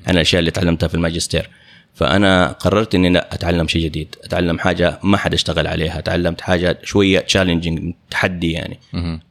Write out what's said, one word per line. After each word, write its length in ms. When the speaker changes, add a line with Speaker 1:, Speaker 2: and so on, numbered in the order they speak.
Speaker 1:
عن 60
الأشياء 260
اللي 120
تعلمتها 360
في 80
الماجستير. 540
فأنا 560
قررت 440
إني 140
لا 240
أتعلم 340
شيء 160
جديد، 400
أتعلم 360
حاجة 440
ما 140
حد 160
اشتغل 340
عليها، 340
تعلمت 400
حاجة 420
شوية 500
challenging، 600
تحدي 420
يعني. 280
Speaker 2:
مهم. 260